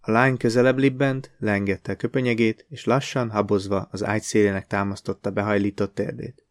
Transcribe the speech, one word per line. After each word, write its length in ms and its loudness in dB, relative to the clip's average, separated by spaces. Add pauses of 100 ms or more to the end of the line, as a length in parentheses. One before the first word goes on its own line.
A 100 -4
lány 260 4
közelebb 400 4
libbent, 600 0
leengedte 520 -2
a 40 -2
köpenyegét, 720 0
és 160 -16
lassan, 440 0
habozva 640 0
az 120 -6
ágy 180 -2
szélének 460 0
támasztotta 640 -4
behajlított 640 -2
térdét. 560 -8